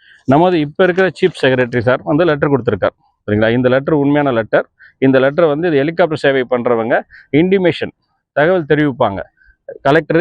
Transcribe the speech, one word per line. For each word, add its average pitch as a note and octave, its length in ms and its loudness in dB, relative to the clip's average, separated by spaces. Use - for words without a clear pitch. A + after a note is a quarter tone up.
நமது E3 360 2
இப்ப D3 240 -2
இருக்கிற F3+ 240 0
சீஃப் E3 380 -2
செக்ரட்டரி B2+ 320 0
சார் B2+ 260 0
வந்து D#3+ 200 0
லெட்டர் D3+ 260 0
கொடுத்திருக்கார். G#2 440 -2
சரிங்களா? G#2+ 260 0
இந்த B2+ 160 0
லெட்டர் C#3 260 0
உண்மையான C#3+ 380 0
லெட்டர். - 340 -2
இந்த C3 200 2
லெட்டர் C#3+ 260 0
வந்து D#3 240 0
இது D#3 100 0
ஹெலிகாப்டர் D#3+ 380 -2
சேவை C3+ 340 0
பண்றவங்க A#2+ 500 0
இன்டிமேஷன் F3 600 0
தகவல் E3 360 0
தெரிவிப்பாங்க. B2+ 520 0
கலெக்டர், D#3 380 0